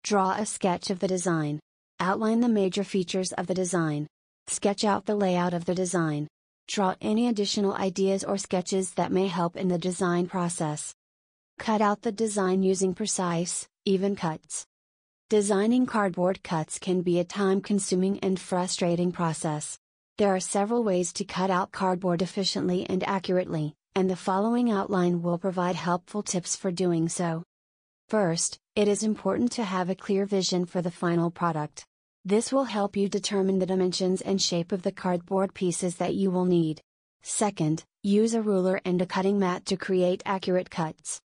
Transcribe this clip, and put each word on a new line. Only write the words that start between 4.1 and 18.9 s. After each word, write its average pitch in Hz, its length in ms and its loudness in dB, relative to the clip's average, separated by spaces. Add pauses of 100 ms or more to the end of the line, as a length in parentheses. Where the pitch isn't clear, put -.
Sketch - 380 -2
out 208 240 0
the 214 80 0
layout 180 400 2
of 170 100 -4
the 180 80 0
design. 165 540 0 (400)
Draw 190 340 0
any 220 260 2
additional 202 460 0
ideas 190 500 0
or 202 140 -2
sketches 190 540 -2
that - 200 -2
may 185 140 2
help 175 320 -2
in 185 120 0
the 175 100 2
design 175 480 0
process. 170 640 -4 (680)
Cut 214 220 0
out 208 220 2
the 233 80 -2
design 196 500 0
using 190 320 2
precise, 180 760 -2 (160)
even 196 320 2
cuts. - 480 -6 (640)
Designing 214 600 4
cardboard 190 560 0
cuts 160 340 -4
can 185 240 0
be 175 160 2
a 175 60 2
time-consuming 196 960 0
and 190 200 0
frustrating 180 720 0